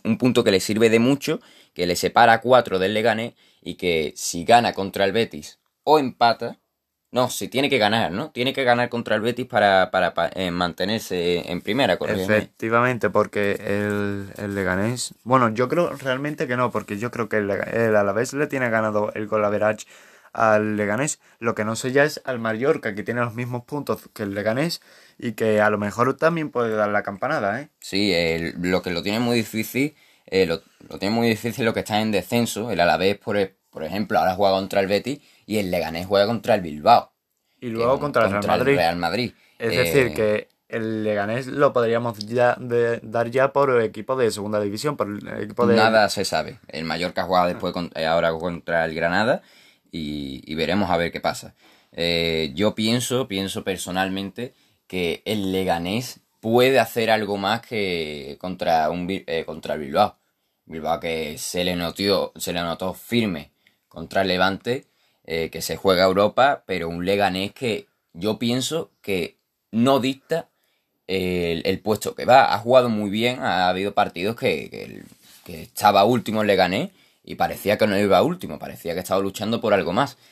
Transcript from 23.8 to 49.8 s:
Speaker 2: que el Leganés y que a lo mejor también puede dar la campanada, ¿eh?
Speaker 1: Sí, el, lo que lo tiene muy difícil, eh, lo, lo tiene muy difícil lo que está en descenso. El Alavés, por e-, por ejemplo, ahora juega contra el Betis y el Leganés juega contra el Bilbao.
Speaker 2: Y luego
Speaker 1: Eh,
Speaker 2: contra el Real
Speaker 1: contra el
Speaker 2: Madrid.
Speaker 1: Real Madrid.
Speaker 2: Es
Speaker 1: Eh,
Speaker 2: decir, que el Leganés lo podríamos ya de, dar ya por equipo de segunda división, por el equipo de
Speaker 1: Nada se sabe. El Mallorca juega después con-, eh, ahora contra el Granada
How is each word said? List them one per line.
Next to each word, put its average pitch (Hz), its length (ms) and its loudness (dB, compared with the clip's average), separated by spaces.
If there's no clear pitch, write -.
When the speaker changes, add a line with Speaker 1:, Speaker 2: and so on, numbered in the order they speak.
Speaker 2:
que 113 100 -10
el 98 100 -6
Leganés 113 480 -2
y 120 140 -6
que 107 280 2
a 107 80 4
lo 104 80 0
mejor 110 400 0
también 160 320 0
puede 117 240 -2
dar 104 160 0
la 104 140 0
campanada, 117 580 -4
¿eh? - 80 -16
Speaker 1:
Sí, 98 340 0
el, 82 440 0
lo 90 240 0
que 92 80 -6
lo 85 140 -4
tiene 104 160 -2
muy 120 160 0
difícil, 113 580 -4
eh, 92 180 2
lo, 82 160 -2
lo 80 100 -14
tiene 98 160 -2
muy 117 140 2
difícil 113 380 -2
lo 110 80 2
que 98 80 -2
está 107 180 -2
en 110 140 0
descenso. 113 580 -2
El 87 80 0
Alavés, 87 380 2
por 107 180 -6
e-, 98 220 -2
por - 140 -12
ejemplo, 95 340 -2
ahora 90 180 2
juega 98 200 2
contra 98 240 -2
el 98 80 2
Betis 104 320 -2
y 107 120 -4
el 95 120 -2
Leganés 85 380 -4
juega 101 180 4
contra 113 300 0
el 98 60 2
Bilbao. 85 500 2
Speaker 2:
Y 127 80 -12
luego 117 280 0
Speaker 1:
Eh, 135 40 0
Speaker 2:
contra 131 240 2
el 98 60 4
Real 101 100 -2
Speaker 1:
contra 92 140 0
el - 80 2
Speaker 2:
Madrid. 135 160 4
Speaker 1:
Real 85 180 2
Madrid. 87 380 -2
Speaker 2:
Es 113 140 -2
Speaker 1:
Eh, 85 40 0
Speaker 2:
decir, 98 360 2
que 107 340 0
el 110 340 -4
Leganés 107 440 -2
lo 135 260 2
podríamos 117 460 0
ya 120 380 2
de, 117 460 -2
dar 117 260 -2
ya 131 220 2
por 135 300 2
equipo 107 340 -4
de 120 160 2
segunda 104 300 -4
división, 107 340 -4
por 101 120 -4
el 107 360 -8
equipo 110 240 0
de 117 80 6
Speaker 1:
Nada 110 320 6
se 101 160 -2
sabe. - 360 -4
El 80 160 -8
Mallorca 87 380 -4
juega 90 240 4
después 90 260 -4
con-, 87 220 -6
eh, 80 100 -2
ahora 82 260 2
contra 85 540 -2
el 80 100 -4
Granada 98 460 0